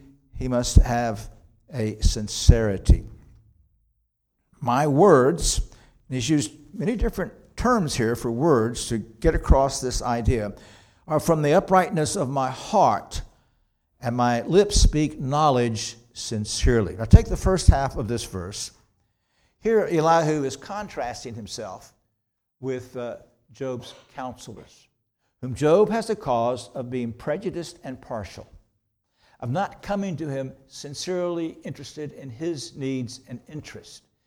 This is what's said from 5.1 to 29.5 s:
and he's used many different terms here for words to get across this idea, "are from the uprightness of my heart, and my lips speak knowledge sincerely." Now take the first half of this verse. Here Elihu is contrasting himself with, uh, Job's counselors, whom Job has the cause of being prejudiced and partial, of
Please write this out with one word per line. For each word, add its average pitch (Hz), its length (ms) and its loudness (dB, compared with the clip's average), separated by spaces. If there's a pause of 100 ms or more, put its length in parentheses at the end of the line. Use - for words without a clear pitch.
and - 560 -10
he's 123 140 -4
used 147 240 0 (200)
many 214 240 -4
different 208 360 -4 (240)
terms 220 400 0
here 117 180 0
for 117 160 -4
words 120 580 2
to 117 100 -2
get - 360 0
across 135 460 4
this 123 200 -4
idea, 117 540 -2 (520)
"are 156 140 0
from 160 220 0
the 147 100 4
uprightness 180 640 2
of 143 140 -2
my 135 200 -2
heart, 131 720 0 (760)
and 123 160 -4
my 120 260 0
lips 202 380 4
speak 151 400 2
knowledge 131 760 0 (160)
sincerely." 107 840 0
Now 110 80 -6
take 214 220 4
the 180 100 -4
first 185 320 2
half 139 280 2
of 110 120 -6
this 117 160 -4
verse. 95 460 -12 (880)
Here 214 260 2
Elihu 156 580 2
is 131 120 -6
contrasting 131 800 -10
himself 104 600 -14 (640)
with, 127 360 -8
uh, 120 200 -8 (360)
Job's 127 420 -10 (200)
counselors, - 760 -16 (520)
whom 127 140 -6
Job 175 360 4
has 220 160 -2
the 214 100 -4
cause 123 580 -2
of 123 160 -10
being 120 220 -6
prejudiced 165 680 -8
and 131 180 -14
partial, - 460 -12 (920)
of 120 100 -8